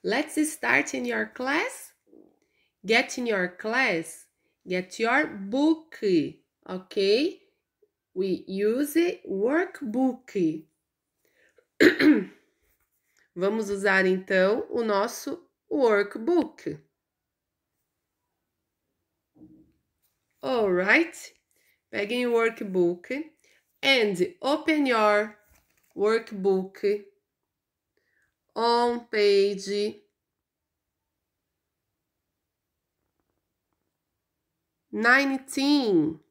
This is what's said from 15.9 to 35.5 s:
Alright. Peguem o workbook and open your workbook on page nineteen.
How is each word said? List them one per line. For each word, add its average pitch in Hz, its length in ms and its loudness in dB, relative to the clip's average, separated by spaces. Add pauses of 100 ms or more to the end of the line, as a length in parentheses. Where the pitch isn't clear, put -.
Alright. 220 880 0 (600)
Peguem 240 340 -2
o 240 60 0
workbook 202 800 0 (680)
and 208 640 0
open 302 420 0
your 214 540 2 (560)
workbook 196 880 -2 (1700)
on 240 500 0
page 202 960 0 (4000)
nineteen. 262 1300 2 (120)